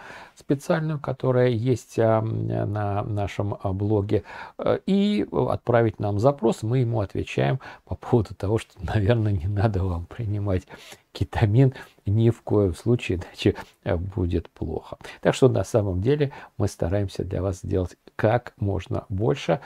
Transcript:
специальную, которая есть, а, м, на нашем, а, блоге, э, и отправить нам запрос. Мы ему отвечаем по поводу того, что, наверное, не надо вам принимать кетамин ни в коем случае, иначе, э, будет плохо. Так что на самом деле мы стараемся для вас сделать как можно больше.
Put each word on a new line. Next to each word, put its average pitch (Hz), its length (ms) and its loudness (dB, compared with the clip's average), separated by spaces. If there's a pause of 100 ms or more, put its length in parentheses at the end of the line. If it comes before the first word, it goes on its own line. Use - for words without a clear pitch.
(360)
специальную, 156 640 -2
которая 127 500 2
есть, 117 500 -2
а, 110 200 4
м, 110 280 -2
на 104 560 -2
нашем, 104 580 -4
а, 95 120 -2
блоге, 101 500 0 (340)
э, - 280 0
и 202 460 0
отправить 117 680 0
нам 101 200 -2
запрос. 143 440 2
Мы 123 160 0
ему 117 220 0
отвечаем 131 580 -2 (240)
по - 120 -8
поводу - 380 0
того, 104 240 -2
что, - 140 -8 (100)
наверное, 107 520 2
не 87 140 -2
надо 101 360 0
вам 87 220 -2
принимать 101 600 -4 (460)
кетамин 117 600 2 (320)
ни 113 240 4
в 117 120 0
коем 101 320 2
случае, 117 440 0
иначе, - 380 0 (280)
э, 98 140 0
будет 87 520 -2
плохо. - 480 -8 (220)
Так - 160 2
что 127 140 6
на 113 160 0
самом 98 360 0
деле 139 300 0 (260)
мы 101 120 2
стараемся 95 560 -2
для 92 160 -4
вас 92 180 -2
сделать 92 380 -4 (180)
как 113 420 0
можно 95 520 -4
больше. 139 560 0